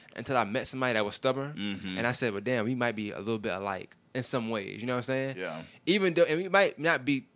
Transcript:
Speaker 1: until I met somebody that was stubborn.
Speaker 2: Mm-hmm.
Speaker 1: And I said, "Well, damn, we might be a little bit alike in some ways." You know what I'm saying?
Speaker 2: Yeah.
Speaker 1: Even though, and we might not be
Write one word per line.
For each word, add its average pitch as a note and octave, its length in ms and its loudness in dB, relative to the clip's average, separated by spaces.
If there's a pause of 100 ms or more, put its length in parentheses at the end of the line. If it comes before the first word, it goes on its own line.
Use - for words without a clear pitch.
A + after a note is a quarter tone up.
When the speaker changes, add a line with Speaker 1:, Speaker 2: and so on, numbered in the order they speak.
(140)
Speaker 1:
until C3 220 -2
I A#2 80 6
met A2+ 240 -2
somebody C3 240 0
that A2 120 4
was G#2 120 -4
stubborn. C3+ 400 0
Speaker 2:
Mm-hmm. G2 420 -4
Speaker 1:
And A#2 80 0
I B2 60 2
said, A#2 200 0
"Well, G2+ 100 -4
damn, A2+ 240 0
we B2+ 80 0
might A#2+ 200 0
be G#2 180 -4
a - 60 -8
little A2 200 -2
bit G#2 160 -2
alike G2 420 -6 (180)
in B2+ 80 -2
some A#2 280 -2
ways." G#2 300 -4
You A#2 60 -6
know B2+ 60 0
what B2 60 0
I'm A#2+ 60 -4
saying? C3 340 -2
Speaker 2:
Yeah. E2 240 -6 (240)
Speaker 1:
Even F#3 280 4
though, E3+ 100 8
and D#3 180 2
we F#3+ 60 -4
might F#3+ 300 4
not D3 260 2
be C3+ 320 0